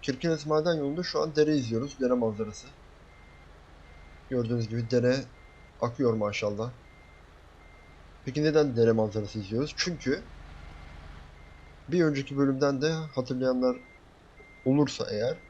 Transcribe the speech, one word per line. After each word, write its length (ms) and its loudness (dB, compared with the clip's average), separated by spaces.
Kirkenes 440 -2
Maden 280 2
Yolu'nda 280 -2
şu 180 -6
an 160 -2
dere 200 4
izliyoruz. 440 -2
Dere 120 2
manzarası. 540 -2
Gördüğünüz 380 0
gibi 220 -4
dere 260 4
akıyor 320 2
maşallah. 580 -2
Peki 180 -4
neden 340 4
dere 160 6
manzarası 460 0
izliyoruz? 380 -4
Çünkü 460 -2
bir 160 4
önceki 320 -2
bölümden 460 2
de 100 2
hatırlayanlar 840 0
olursa 460 2
eğer 260 -2